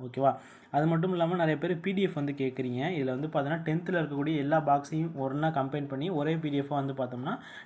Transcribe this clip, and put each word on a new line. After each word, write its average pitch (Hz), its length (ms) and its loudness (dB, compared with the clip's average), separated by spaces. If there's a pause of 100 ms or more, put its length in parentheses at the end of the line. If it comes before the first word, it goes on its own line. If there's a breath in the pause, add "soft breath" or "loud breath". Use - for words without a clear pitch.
ஓகேவா? 131 300 2 (400 loud breath)
அது 147 160 4
மட்டும் 165 240 2
இல்லாம 170 240 2
நிறைய 156 220 4
பேர் 170 220 0
பி 190 140 -2
டி 196 80 2
எஃப் 180 120 2
வந்து 143 200 -2
கேட்குறீங்க. 127 480 -2 (120)
இதுல 131 180 0
வந்து 139 160 -2
பார்த்தீங்கன்னா, 160 360 0
டென்த்ல 165 320 0
இருக்கக்கூடிய 147 420 0
எல்லா 151 240 2
பாக்ஸையும் 156 540 0
ஒண்ணா 139 340 0
கம்பைன் 139 380 -2
பண்ணி 135 220 -4
ஒரே 156 280 0
பி 160 120 -2
டி 143 80 0
எஃப்-ஆ 139 200 -2
வந்து 139 160 -2
பார்த்தோம்னா, 127 420 -4 (300 loud breath)